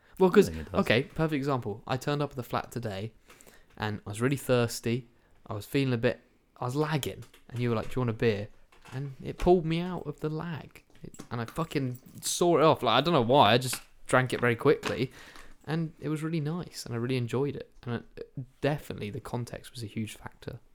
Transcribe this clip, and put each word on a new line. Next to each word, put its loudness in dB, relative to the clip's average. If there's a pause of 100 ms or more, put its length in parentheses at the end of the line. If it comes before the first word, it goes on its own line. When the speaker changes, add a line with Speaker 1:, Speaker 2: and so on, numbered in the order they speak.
(200)
Speaker 1:
Well, 6
Speaker 2:
I 2
Speaker 1:
'cause, 6
Speaker 2:
think -8
it -10
does. 2
Speaker 1:
okay, 4
perfect -2
example. -4
I -2
turned -2
up -2
at -20
the -6
flat -6
today, -6 (680)
and -4
I -10
was -6
really 2
thirsty. 0 (400)
I -8
was -8
feeling 0
a 0
bit, 0 (380)
I -4
was -6
lagging, -2 (260)
and -8
you 0
were 0
like, -2
"Do -6
you 0
want 0
a -6
beer?" 0 (460)
And -8
it -8
pulled 4
me 0
out -6
of -10
the -4
lag. -10 (200)
It, -16 (180)
and -4
I -4
fucking -4 (220)
saw 2
it 6
off. 6
Like, 4
I 6
don't 2
know 6
why. 8
I 8
just -2 (260)
drank 4
it -2
very 4
quickly, 2 (540)
and -4
it -6
was -4
really -2
nice, -6
and -8
I -4
really 0
enjoyed -2
it. -12 (140)
And -6 (120)
it, -14 (300)
definitely -2
the -8
context -8
was -12
a -8
huge -6
factor -14 (160)